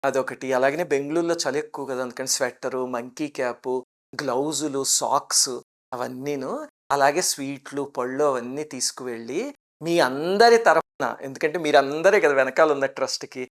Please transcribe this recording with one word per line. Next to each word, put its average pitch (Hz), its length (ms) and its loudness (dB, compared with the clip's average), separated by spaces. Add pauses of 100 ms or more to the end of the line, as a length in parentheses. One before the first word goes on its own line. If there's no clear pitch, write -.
అదొకటి. 131 480 -2
అలాగనే 139 300 2
బెంగుళూరులో 156 520 0
చలి 143 240 -2
ఎక్కువ 151 260 -8
కదా, 127 160 -6
అందుకని 127 260 -8
స్వెటరు, 127 580 -4
మంకీ 127 420 -6
క్యాప్, 127 540 -4 (400)
గ్లౌజులు, 139 640 -2
సాక్స్ 135 680 0 (440)
అవన్నీను, 135 760 -6 (240)
అలాగే 143 300 4
స్వీట్లు, 139 600 -6
పళ్ళు 135 420 -4
అవన్నీ 131 400 -2
తీసుకువెళ్ళి 131 880 -8 (300)
మీ 170 160 2
అందరి 180 580 4
తరఫున, 160 640 2
ఎందుకంటే 151 380 -4
మీరందరే 151 600 4
కదా 156 140 4
వెనకాల 135 380 4
ఉన్న 139 140 2
ట్రస్ట్‌కి 131 720 -6